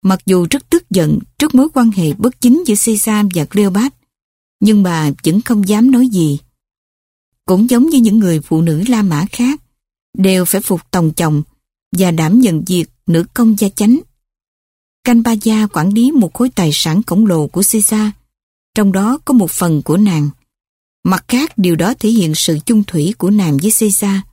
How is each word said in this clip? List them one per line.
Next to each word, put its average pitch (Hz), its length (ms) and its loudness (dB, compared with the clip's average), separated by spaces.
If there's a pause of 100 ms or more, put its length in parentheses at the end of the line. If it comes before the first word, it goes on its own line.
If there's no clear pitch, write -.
Mặc 190 240 0
dù 180 240 2
rất - 200 -4
tức 339 200 0
giận 156 280 0 (200)
trước 302 160 -2
mối 269 200 4
quan 233 160 2
hệ 165 220 -2
bất 214 280 -4
chính 262 260 4
giữa 226 80 2 (120)
Caesar 214 480 -2
và 160 100 -2
Cleopat, 202 500 -2 (640)
nhưng 208 220 4
bà 165 280 0 (140)
vẫn 175 160 0
không 208 280 -2
dám 220 220 2
nói 254 180 2
gì. 160 300 0 (1080)
Cũng 196 240 2
giống 247 180 4
như 302 100 2
những 226 200 4
người 175 220 0
phụ 160 220 -2
nữ 165 260 -2
La 226 140 0
Mã 170 300 -2
khác, 262 280 -2 (580)
đều 185 260 2
phải 190 160 -2
phục - 300 -6
tòng 165 220 0
chồng 151 300 -2 (500)
và 180 180 0
đảm 165 300 2
nhận 180 240 0
việc 180 200 -2 (220)
nữ 170 180 2 (100)
công 226 240 2
gia 202 100 0
chánh. 220 320 0 (1040)
Canpaya 226 680 0
quản 180 220 -2
lý 240 180 2
một 240 220 0
khối 247 160 -2
tài 165 220 -2
sản 165 300 -2
khổng 208 240 0
lồ 165 200 0
của 175 160 -4 (100)
Caesar, 214 380 -2 (640)
trong 196 180 2
đó 208 320 -2
có 277 100 -2
một 196 160 2
phần 160 320 -2
của 151 140 -2
nàng. 165 340 0 (720)
Mặt 180 240 -2
khác, 269 300 -2
điều 180 180 2
đó 175 220 -2
thể 214 100 -2
hiện 185 260 0
sự 151 320 -2
chung 214 180 2
thủy 175 340 -4
của 180 120 -2
nàng 180 320 0
với 214 180 -2
Caesar. 202 400 -2 (120)